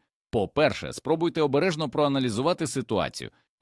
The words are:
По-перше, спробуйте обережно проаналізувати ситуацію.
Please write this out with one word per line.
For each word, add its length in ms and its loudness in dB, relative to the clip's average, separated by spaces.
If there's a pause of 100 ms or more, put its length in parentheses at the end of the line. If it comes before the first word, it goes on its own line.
(300)
По-перше, 640 0
спробуйте 480 -2
обережно 480 2
проаналізувати 800 0
ситуацію. 600 -2 (320)